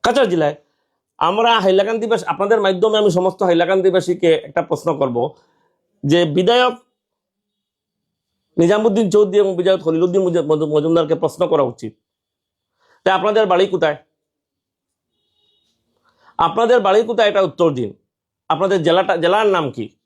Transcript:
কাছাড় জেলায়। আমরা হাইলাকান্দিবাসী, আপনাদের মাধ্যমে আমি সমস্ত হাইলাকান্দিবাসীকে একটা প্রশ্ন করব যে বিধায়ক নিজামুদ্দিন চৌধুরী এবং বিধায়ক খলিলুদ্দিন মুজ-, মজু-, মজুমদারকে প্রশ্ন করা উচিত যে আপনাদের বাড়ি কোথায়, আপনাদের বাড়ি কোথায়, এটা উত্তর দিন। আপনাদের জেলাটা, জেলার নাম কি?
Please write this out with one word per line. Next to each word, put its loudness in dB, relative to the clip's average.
কাছাড় 2
জেলায়। -2
আমরা 0
হাইলাকান্দিবাসী, 0
আপনাদের -2
মাধ্যমে 0
আমি 2
সমস্ত -2
হাইলাকান্দিবাসীকে 0
একটা -4
প্রশ্ন -4
করব -2
যে 2
বিধায়ক 0
নিজামুদ্দিন 2
চৌধুরী 2
এবং 0
বিধায়ক 0
খলিলুদ্দিন 0
মুজ-, 0
মজু-, -2
মজুমদারকে 0
প্রশ্ন -4
করা 0
উচিত -8
যে 2
আপনাদের 0
বাড়ি 2
কোথায়, -2
আপনাদের 2
বাড়ি 2
কোথায়, 0
এটা 0
উত্তর 0
দিন। -8
আপনাদের 0
জেলাটা, 0
জেলার 0
নাম 0
কি? -12